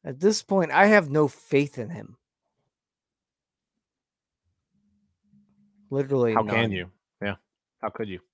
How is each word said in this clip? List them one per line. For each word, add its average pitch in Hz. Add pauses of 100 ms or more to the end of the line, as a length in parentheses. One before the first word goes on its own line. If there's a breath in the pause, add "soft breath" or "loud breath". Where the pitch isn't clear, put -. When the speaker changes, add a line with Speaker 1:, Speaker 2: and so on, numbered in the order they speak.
Speaker 1:
at 139
this 214
point, 180
I 180
have 202
no 151
faith -
in 110
him. 107 (3750)
Literally 135
Speaker 2:
How 110
can 104
Speaker 1:
none. 110
Speaker 2:
you? 92 (300)
Yeah. 101 (480)
How 110
could 110
you? 90 (140)